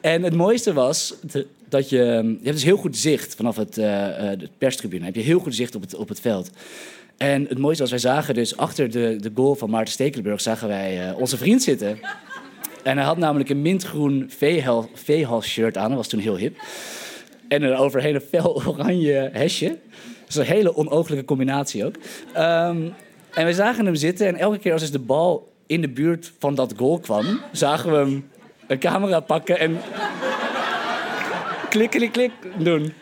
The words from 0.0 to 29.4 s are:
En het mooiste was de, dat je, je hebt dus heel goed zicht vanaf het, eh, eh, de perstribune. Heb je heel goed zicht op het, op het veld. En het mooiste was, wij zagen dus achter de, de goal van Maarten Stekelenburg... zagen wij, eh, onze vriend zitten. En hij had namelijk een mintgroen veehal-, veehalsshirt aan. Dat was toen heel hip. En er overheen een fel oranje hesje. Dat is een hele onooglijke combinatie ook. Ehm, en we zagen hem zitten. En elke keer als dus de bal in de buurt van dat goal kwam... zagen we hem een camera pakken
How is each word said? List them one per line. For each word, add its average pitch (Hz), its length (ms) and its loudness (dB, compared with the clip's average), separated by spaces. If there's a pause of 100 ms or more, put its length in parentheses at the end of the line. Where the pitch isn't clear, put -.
En 165 220 2
het 170 120 2
mooiste 208 380 4
was 139 500 2
de, 139 240 -6 (220)
dat 135 200 2
je, 135 80 2
je 113 460 4
hebt 143 100 -2
dus 151 120 -2
heel 185 120 6
goed 156 200 -2
zicht 147 380 0
vanaf 113 220 -2
het, 107 220 -4
eh, 101 540 0
eh, 98 60 -6
de 80 100 -12 (100)
perstribune. 98 460 -2
Heb 92 100 -6
je 117 60 -4
heel 156 180 4
goed 175 160 -4
zicht 117 200 -4
op 104 80 -6
het, - 120 -14
op 214 140 -8
het 208 120 -10
veld. 120 300 -2 (640)
En 139 320 0
het 127 100 -4
mooiste 147 240 2
was, 123 80 0
wij 123 100 -2
zagen 139 340 2
dus 113 220 0
achter - 340 0
de, 113 300 0
de 107 140 -6
goal 135 200 4
van 117 160 -4
Maarten 110 220 0
Stekelenburg... 107 480 -2
zagen 113 280 -2
wij, 95 400 -4
eh, 95 100 -8
onze 127 180 -2
vriend 233 260 4
zitten. 107 360 0 (840)
En 131 140 2
hij 139 100 2
had 160 100 2
namelijk 147 340 0
een 143 120 0
mintgroen 151 760 0
veehal-, 131 580 2
veehalsshirt 117 840 0
aan. 101 120 0
Dat 135 80 0
was 117 120 -4
toen 113 120 -2
heel 101 160 0
hip. 101 200 -4 (920)
En 147 140 4
er 131 160 2
overheen 139 360 2
een 139 60 0
fel 165 460 0
oranje 143 680 2
hesje. 147 340 0
Dat - 640 -10
is - 80 -4
een 143 80 2
hele 180 320 4
onooglijke 151 480 0
combinatie 135 600 0
ook. - 100 -4 (380)
Ehm, 170 480 2 (540)
en 160 120 2
we 175 80 2
zagen 220 300 2
hem 180 100 2
zitten. 175 320 0
En 180 100 2
elke 202 220 0
keer 185 140 0
als 160 80 2
dus 156 100 -4
de 139 80 -2
bal 147 540 0 (140)
in 165 140 0
de 160 80 -2
buurt 165 500 -2
van 143 160 0
dat 123 220 0
goal 131 220 2
kwam... 117 420 0 (120)
zagen 156 380 2
we 151 60 4
hem 139 320 0 (380)
een 135 120 0
camera 175 420 2
pakken 160 380 0